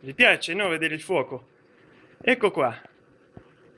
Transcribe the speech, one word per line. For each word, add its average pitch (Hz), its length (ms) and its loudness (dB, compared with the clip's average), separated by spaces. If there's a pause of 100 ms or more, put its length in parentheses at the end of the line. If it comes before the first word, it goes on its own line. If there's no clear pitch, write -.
vi 135 140 -14
piace, 190 400 4
no, 196 160 -2
vedere 160 240 -2
il 156 80 -8
fuoco? 139 460 -4 (760)
Ecco 240 280 2
qua, 127 320 -2 (960)